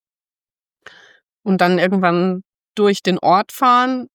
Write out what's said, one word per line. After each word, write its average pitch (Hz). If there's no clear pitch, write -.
Und 190
dann 180
irgendwann 185
durch 202
den 180
Ort 185
fahren. 247